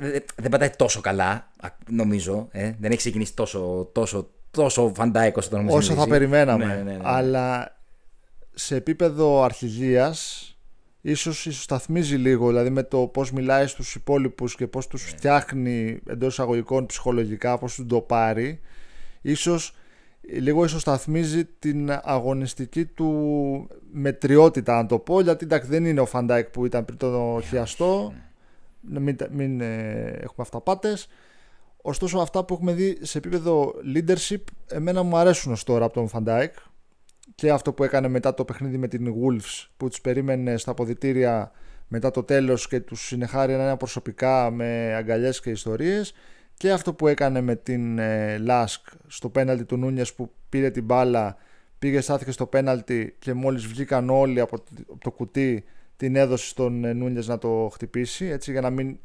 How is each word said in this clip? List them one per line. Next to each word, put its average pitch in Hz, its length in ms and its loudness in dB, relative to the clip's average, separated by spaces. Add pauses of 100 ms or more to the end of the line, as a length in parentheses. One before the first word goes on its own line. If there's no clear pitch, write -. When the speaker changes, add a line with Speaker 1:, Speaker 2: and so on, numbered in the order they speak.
Speaker 1:
δε-, 143 60 -4
δε-, 139 140 -4 (100)
δεν 113 160 -2
πατάει 139 180 4
τόσο 117 320 0
καλά, 95 300 2 (280)
α, 90 80 -10 (220)
νομίζω, 104 600 0
ε. 101 280 -4
Δεν 107 100 -2
έχει 117 80 2
ξεκινήσει 110 380 -4
τόσο, 90 560 -2
τόσο, 101 380 -2 (220)
τόσο 127 460 4
Van 117 140 2
Dijk 110 240 4
όσο 101 140 -2
το 110 60 -2
νομίζουμε 104 260 4
Speaker 2:
Όσο 196 120 2
θα 147 80 2
Speaker 1:
εμείς. 147 120 4
Speaker 2:
περιμέναμε. 135 520 4
Speaker 1:
Ναι, 101 80 -2
ναι, 98 80 -4
ναι, 101 100 -6
ναι. 95 120 -8
Speaker 2:
Αλλά 127 720 0 (800)
σε - 220 -4
επίπεδο 151 680 4
αρχηγίας, 127 1000 2 (560)
ίσως 151 440 -2
ισοσταθμίζει 147 720 -2
λίγο, 127 320 4
δηλαδή 120 220 2
με 131 140 0
το 131 140 -2 (100)
πώς 131 240 -4
μιλάει 135 360 2
στους - 280 -8
υπόλοιπους 131 600 -2
και 123 120 -4
πώς 131 200 -8
τους - 160 -8
Speaker 1:
Ναι. - 140 -10
Speaker 2:
φτιάχνει, 127 840 0 (100)
εντός 127 240 -2
εισαγωγικών, 123 520 0
ψυχολογικά, 117 720 0
πώς 120 180 -8
τους 127 100 -10
ντοπάρει. 117 760 0 (600)
Ίσως 156 540 0 (640)
λίγο 147 240 4
ισοσταθμίζει 156 840 0
την 147 460 -2 (120)
αγωνιστική 135 840 -2
του 147 840 -2 (240)
μετριότητα, 139 880 6
να 113 40 0
το 113 140 2
πω, 180 220 2
γιατί, 170 240 2
εντάξει, 147 240 0
δεν 165 160 2
είναι 156 160 2
ο 120 100 4
Van 120 180 0
Dijk 120 220 4
που 123 140 -2
ήταν 120 200 -2
πριν 120 120 -12
τον 120 400 0
Speaker 1:
Ε, 117 40 -4
Speaker 2:
χιαστό. 127 600 0
Speaker 1:
όχι, 208 100 -10
ναι. 127 80 -18 (720)
Speaker 2:
Να 143 60 -4
μην 139 160 0
τα, - 160 -6
μην, 135 300 -2
ε, 110 460 -4
έχουμε - 300 -12
αυταπάτες. 190 680 -4 (760)
Ωστόσο, 139 380 -2
αυτά 180 260 0
που 185 80 -4
έχουμε 175 200 0
δει 180 280 0
σε 151 160 -6
επίπεδο 165 560 0 (220)
leadership, 175 460 0 (260)
εμένα 180 360 -2
μου 170 140 2
αρέσουν 170 340 4
ως 113 120 -4
τώρα 117 220 2
από 113 80 -2
τον 113 200 -2
Van 113 160 -4
Dijk. 123 200 2 (840)
Και 151 160 2
αυτό 139 220 2
που 139 100 0
έκανε 135 240 2
μετά 127 260 2
το 131 120 -2
παιχνίδι 131 320 -6
με 127 100 -2
την 120 260 -4
Wolves, 117 520 -2 (120)
που 131 120 -4
τους - 120 -12
περίμενε 127 560 0
στα 123 140 -6
αποδυτήρια 120 800 0 (360)
μετά 117 240 -2
το 127 120 -2
τέλος 131 440 2
και 127 120 -2
τους - 280 -10
συνεχάρει 131 460 0
ένα 135 240 0
προσωπικά 127 720 0
με 117 440 -2
αγκαλιές 113 460 0
και - 80 -8
ιστορίες. 147 640 -2 (440)
Και 190 140 2
αυτό 175 220 0
που 151 140 0
έκανε 139 340 2
με 120 140 0
την, 120 440 -4
ε, 107 480 -2
Lask 123 460 0 (140)
στο - 220 -10
πέναλτι 131 340 0
του 123 140 -4
Νούνιες, 127 360 -2
που 120 180 -10 (180)
πήρε 135 200 2
την 123 140 -4
μπάλα, 120 540 2 (420)
πήγε, 139 220 2
στάθηκε 135 300 -2
στο 127 140 -4
πέναλτι 127 720 0
και 131 140 -4
μόλις 127 320 -2
βγήκαν 127 440 -2
όλοι 131 300 4
από 117 200 0
τ-, - 100 -20 (220)
από - 120 -18
το 123 80 -6
κουτί, 127 520 -2 (380)
την 131 140 0
έδωσε 131 320 2
στον, 120 380 -2
ε, 117 80 -2
Νούνιες 120 340 -4
να 120 100 -2
το 113 360 -2
χτυπήσει, 123 520 -6
έτσι, 143 260 -6
για 131 100 -2
να 127 80 0
μην, 131 360 -4